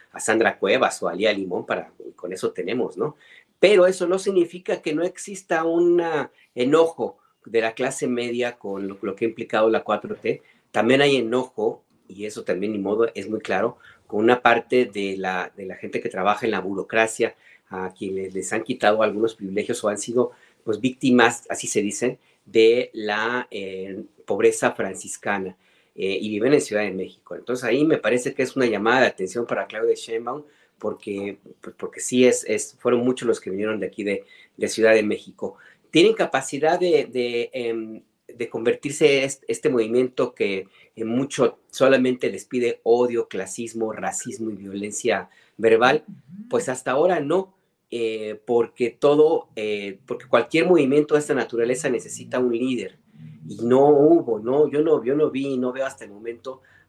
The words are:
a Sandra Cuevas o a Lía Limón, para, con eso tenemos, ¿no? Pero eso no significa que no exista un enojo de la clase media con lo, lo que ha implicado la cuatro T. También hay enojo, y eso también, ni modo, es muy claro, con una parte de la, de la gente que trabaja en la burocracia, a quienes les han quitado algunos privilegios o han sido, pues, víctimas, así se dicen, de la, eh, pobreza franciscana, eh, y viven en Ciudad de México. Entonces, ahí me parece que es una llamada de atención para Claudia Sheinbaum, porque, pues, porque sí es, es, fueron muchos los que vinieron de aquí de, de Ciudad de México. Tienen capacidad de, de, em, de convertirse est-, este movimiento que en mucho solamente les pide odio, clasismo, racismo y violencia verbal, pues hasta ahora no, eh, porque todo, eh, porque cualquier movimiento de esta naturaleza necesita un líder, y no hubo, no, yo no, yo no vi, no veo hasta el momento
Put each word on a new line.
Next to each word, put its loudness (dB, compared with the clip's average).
a -16
Sandra 0
Cuevas 0
o -2
a -4
Lía 0
Limón, -6
para, -6
con -12
eso -4
tenemos, -6
¿no? -6
Pero 6
eso 0
no 2
significa -2
que -4
no -2
exista -6
un 2
enojo 0
de 0
la 0
clase -4
media -4
con -8
lo, -12
lo -4
que -6
ha 2
implicado 0
la 0
cuatro -4
T. -6
También 4
hay 4
enojo, -2
y -14
eso -10
también, -4
ni -4
modo, 0
es -10
muy -4
claro, -2
con -2
una 4
parte 2
de -6
la, -4
de -14
la -12
gente -8
que -6
trabaja 0
en 0
la 0
burocracia, -2
a -8
quienes -6
les -8
han -4
quitado 0
algunos 0
privilegios -6
o 0
han -2
sido, -2
pues, -4
víctimas, 2
así -8
se -2
dicen, -4
de 4
la, -4
eh, -10
pobreza 2
franciscana, -6
eh, -4
y -6
viven 2
en 6
Ciudad -2
de -4
México. -10
Entonces, -8
ahí 2
me 4
parece -2
que -2
es -6
una 2
llamada 2
de 4
atención -4
para -4
Claudia -2
Sheinbaum, -8
porque, -8
pues, -18
porque -10
sí 4
es, 4
es, -4
fueron 0
muchos -2
los 0
que -10
vinieron -4
de -6
aquí -10
de, -4
de -2
Ciudad 4
de 4
México. -6
Tienen 6
capacidad 0
de, 2
de, -4
em, -6
de -8
convertirse 2
est-, -6
este -2
movimiento 0
que -2
en -8
mucho 0
solamente 2
les -12
pide -2
odio, 2
clasismo, -6
racismo -8
y -8
violencia -4
verbal, 4
pues -2
hasta -4
ahora 2
no, -4
eh, -6
porque 0
todo, 4
eh, -6
porque -10
cualquier 2
movimiento 4
de 4
esta -2
naturaleza 0
necesita -6
un 0
líder, -4
y -12
no 6
hubo, 6
no, 2
yo 2
no, 2
yo 0
no 2
vi, -4
no -2
veo -4
hasta -10
el -16
momento -14